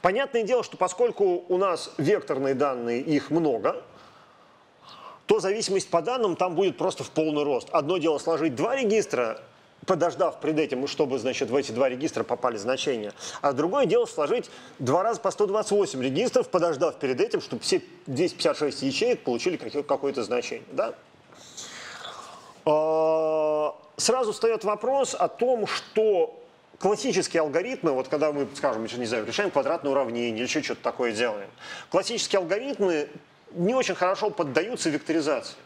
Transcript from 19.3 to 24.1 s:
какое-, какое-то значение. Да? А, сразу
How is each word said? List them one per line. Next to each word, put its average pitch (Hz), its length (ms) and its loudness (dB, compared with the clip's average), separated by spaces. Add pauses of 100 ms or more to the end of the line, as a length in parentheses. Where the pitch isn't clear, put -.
какое-, 139 260 -6
какое-то 139 400 -2
значение. 120 480 -4
Да? 135 220 -2 (1700)
А, 156 1120 2 (220)
сразу 233 340 2